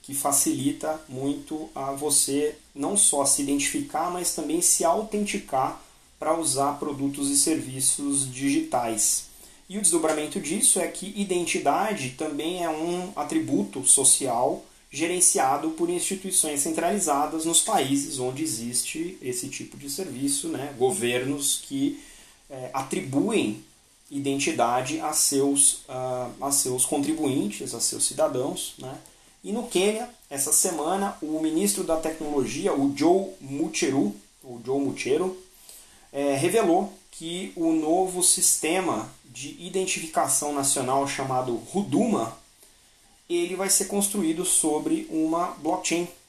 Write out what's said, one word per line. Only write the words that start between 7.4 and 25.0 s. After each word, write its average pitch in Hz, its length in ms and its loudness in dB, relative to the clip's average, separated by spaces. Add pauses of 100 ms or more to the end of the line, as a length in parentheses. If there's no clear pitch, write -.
digitais. 127 920 0 (420)
E 185 100 -8
o 214 40 -2
desdobramento 156 580 2
disso 165 400 2
é 170 80 0
que 196 320 -8
identidade 175 920 0
também 156 520 -4
é 165 60 0
um 175 480 -2
atributo 156 680 0
social 127 760 4 (260)
gerenciado 160 840 2
por 170 180 -2
instituições 175 720 0
centralizadas 160 840 0
nos 165 180 4
países 139 580 0
onde 131 240 -2
existe 127 760 -4
esse 139 280 -6
tipo - 260 -12
de 139 140 -14
serviço, 139 580 -4
né? 143 300 -6
Governos 127 840 0
que - 400 -2 (480)
é, 131 240 -10
atribuem 147 880 0 (460)
identidade 139 920 0